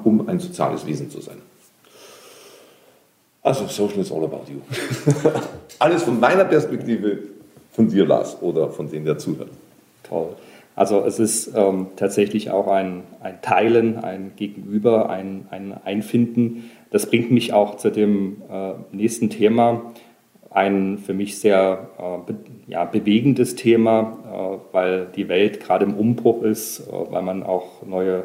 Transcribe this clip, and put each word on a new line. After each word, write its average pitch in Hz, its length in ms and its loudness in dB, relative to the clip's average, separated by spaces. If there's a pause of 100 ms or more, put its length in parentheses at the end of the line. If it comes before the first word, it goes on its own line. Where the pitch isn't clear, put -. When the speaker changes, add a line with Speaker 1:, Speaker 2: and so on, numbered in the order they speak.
Speaker 1:
um 107 220 4
ein 90 120 -2
soziales - 480 -4
Wesen 71 240 -8
zu - 100 -14
sein. - 160 -16 (2000)
Also, - 240 0
Social 101 320 -2
is 90 120 -2
all 80 140 -4
about 78 260 -8
you. 69 100 -12 (520)
<laughs> 151 180 2 (480)
Alles 170 260 2
von 131 140 0
meiner 180 280 6
Perspektive, 110 720 0 (540)
von 113 180 4
dir, 92 160 4
Lars, - 340 2
oder 80 300 0
von 78 200 -10
denen, 76 140 -8
der 76 140 0
zuhört. - 320 -6 (580)
Speaker 2:
Toll. 82 200 -4 (480)
Also 101 300 4
es 101 120 -2
ist, - 360 0
ähm, 95 420 2
tatsächlich 104 540 0
auch 98 180 0
ein, 95 340 0 (180)
ein 92 220 -14
Teilen, 113 560 2
ein 95 360 -10
Gegenüber, 104 760 0
ein, 95 400 -8
ein 98 240 -12 (100)
Einfinden. 117 840 -2 (200)
Das 104 140 0
bringt 113 260 0
mich 120 220 2
auch 104 240 4
zu 107 140 0
dem, 101 500 0 (100)
äh, 95 220 -6 (200)
nächsten 110 360 -2
Thema. 117 640 2 (580)
Ein 98 480 2
für - 160 -6
mich 101 240 -6
sehr, 95 580 2
äh, 90 300 -8
be-, - 80 -8 (320)
ja, 85 180 -4
bewegendes 117 680 2
Thema, 113 640 2 (140)
äh, 95 260 -6 (160)
weil 92 400 2
die 92 140 -4
Welt 98 320 2
gerade 95 240 2
im 101 100 0
Umbruch 113 480 2
ist, - 380 -2
äh, - 100 -14 (200)
weil 90 120 -2
man 92 220 -4
auch - 420 -4
neue 92 380 -2